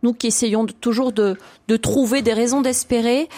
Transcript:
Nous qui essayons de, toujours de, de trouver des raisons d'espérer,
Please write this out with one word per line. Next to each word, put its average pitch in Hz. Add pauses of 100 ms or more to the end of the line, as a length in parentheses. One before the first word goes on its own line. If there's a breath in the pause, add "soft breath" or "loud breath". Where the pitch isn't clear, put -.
Nous 240
qui 240
essayons 220
de, 214
toujours 240
de, 202 (300 loud breath)
de 220
trouver 240
des 220
raisons 240
d'espérer, 247